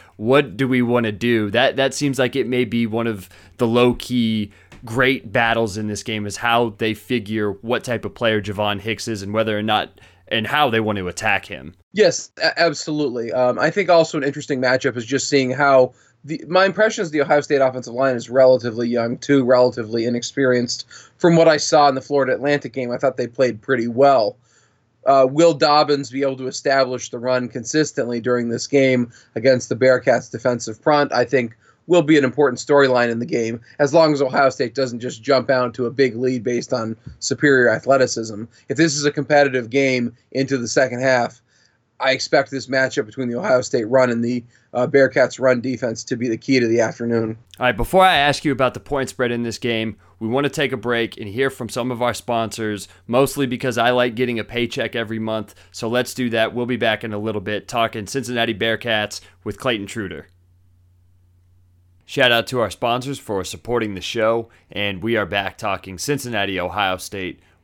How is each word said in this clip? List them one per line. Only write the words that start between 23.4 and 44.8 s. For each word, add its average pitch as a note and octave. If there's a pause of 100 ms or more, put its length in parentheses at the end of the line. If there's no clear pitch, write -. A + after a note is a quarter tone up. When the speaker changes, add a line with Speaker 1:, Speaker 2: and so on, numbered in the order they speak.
Speaker 2:
pretty A#2+
well. A#2+ (720)
Uh, C3+
will D#3+
Dobbins D3
be C3+
able C3+
to C3
establish C3
the B2
run B2
consistently A#2+
during A#2+
this A#2
game C3 (240)
against B2+
the -
Bearcats' B2+
defensive A#2
front? D3
I B2
think A#2+ (300)
will F3
be D3
an C#3
important B2+
storyline B2+
in A#2
the A#2
game, A2+ (200)
as C#3
long D#3+
as C#3+
Ohio C3+
State B2
doesn't B2
just A2+
jump C3+
out B2
to B2+
a A#2
big B2+
lead B2+
based A#2+
on A2+ (240)
superior C3
athleticism. A2+ (240)
If B2
this D#3
is D3
a D3
competitive C#3
game B2+ (160)
into C3+
the A#2
second B2
half, B2+ (580)
I C3
expect C3+
this B2+
matchup C3
between B2
the A#2+
Ohio C3
State A#2+
run B2+
and A#2
the, A#2+ (280)
uh, B2